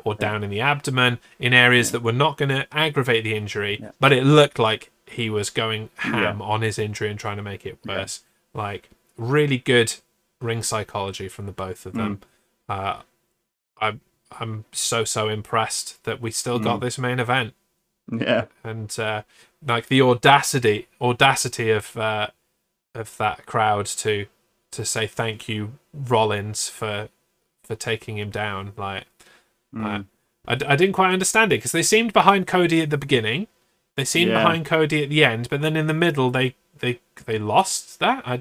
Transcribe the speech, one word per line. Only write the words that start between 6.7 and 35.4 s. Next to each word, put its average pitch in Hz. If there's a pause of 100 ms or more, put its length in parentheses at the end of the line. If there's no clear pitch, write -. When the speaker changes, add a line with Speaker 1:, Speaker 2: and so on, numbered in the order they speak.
Speaker 1:
injury 107
and 104
trying 104
to 101
make 98
it 92
Speaker 2:
Yeah. 98
Speaker 1:
worse. - (300)
Like, 101 (280)
really 135
good 120 (460)
ring 113
psychology 98
from 101
the 98
both 92
of 95
them. 104 (480)
Speaker 2:
Mm. 101
Speaker 1:
Uh, 98 (760)
I'm, 110 (300)
I'm 110
so, -
so 107
impressed -
that 113
we -
still 123
got 110
Speaker 2:
Mm. -
Speaker 1:
this 123
main 127
event. 120 (580)
Speaker 2:
Yeah. 117 (180)
Speaker 1:
And, 113
uh, 107 (420)
like, 117
the 135
audacity, 131 (140)
audacity 123
of, 104
uh, 107 (680)
of 113
that -
crowd 107
to, 104 (440)
to 110
say 110
thank 110
you, 107 (200)
Rollins, 110
for, 107 (540)
for 110
taking 113
him 104
down. 101
Like, 98 (680)
Speaker 2:
Mm. 110
Speaker 1:
uh, 104 (440)
I, 127
d-, 135
I 143
didn't 185
quite 185
understand 190
it, 113
'cause -
they 165
seemed 220
behind 196
Cody 165
at 156
the 147
beginning, 139 (480)
they 135
seemed 170
Speaker 2:
Yeah. 113
Speaker 1:
behind 165
Cody 156
at 139
the 151
end, 117